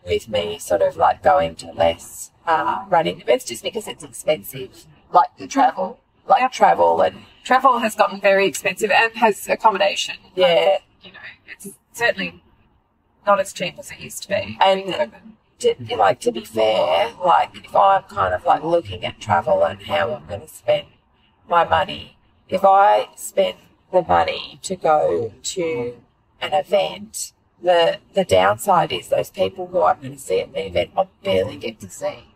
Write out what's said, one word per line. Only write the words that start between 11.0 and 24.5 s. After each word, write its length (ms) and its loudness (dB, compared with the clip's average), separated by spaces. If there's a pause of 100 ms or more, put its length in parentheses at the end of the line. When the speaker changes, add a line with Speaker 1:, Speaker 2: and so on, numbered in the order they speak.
Speaker 2:
You 80 -20
know, 80 -20 (260)
it's 220 -20 (260)
certainly 480 -4 (880)
not 120 4
as 140 -4
cheap 240 -8
as 140 -18
it 80 -18
used 240 -16
to 60 -20
be. 300 -6
Speaker 1:
And 260 2
Speaker 2:
pre-covid. 260 -6 (480)
Speaker 1:
to, 360 -2
like, 260 2
to 100 -2
be 120 -10
fair, 680 0 (120)
like, 280 2 (120)
if 120 -10
I'm 280 4
kind 300 -4
of, 120 -6
like, 180 0
looking 420 -2
at 140 -10
travel 440 0
and 200 -2
how 280 -2
I'm 140 -10
gonna 220 -12
spend 400 -4 (600)
my 180 2
money, 520 -4 (320)
if 160 -2
I 500 6
spend 420 -2 (340)
the 100 4
money 640 -2